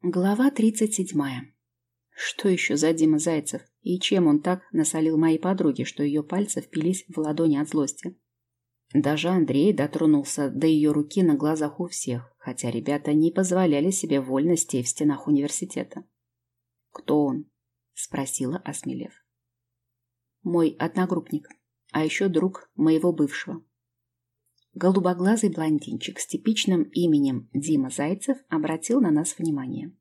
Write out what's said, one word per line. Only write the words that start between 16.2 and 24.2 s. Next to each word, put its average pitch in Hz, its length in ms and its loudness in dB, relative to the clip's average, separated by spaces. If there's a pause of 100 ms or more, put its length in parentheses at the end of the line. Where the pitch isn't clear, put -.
"Кто 147 340 0
он?" 139 220 -4 (480)
спросила, - 680 -6
осмелев. 131 480 -10 (1300)
"Мой 170 380 0
одногруппник, 170 680 -4 (440)
а 151 120 0
еще 175 240 -2
друг 185 460 -2
моего 160 380 2
бывшего". 156 500 -4 (1120)